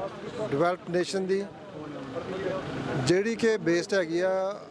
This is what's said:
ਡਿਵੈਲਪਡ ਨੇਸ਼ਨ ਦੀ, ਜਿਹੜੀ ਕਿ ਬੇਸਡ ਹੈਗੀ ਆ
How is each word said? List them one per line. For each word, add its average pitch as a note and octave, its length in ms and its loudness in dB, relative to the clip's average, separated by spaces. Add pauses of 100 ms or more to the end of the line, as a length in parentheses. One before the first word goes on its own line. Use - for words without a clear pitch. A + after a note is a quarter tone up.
(500)
ਡਿਵੈਲਪਡ E3+ 400 2
ਨੇਸ਼ਨ F3+ 360 0
ਦੀ, G3 180 2 (1600)
ਜਿਹੜੀ G3+ 300 4
ਕਿ A3 200 4
ਬੇਸਡ E3+ 380 2
ਹੈਗੀ E3+ 260 2
ਆ F#3+ 400 0 (100)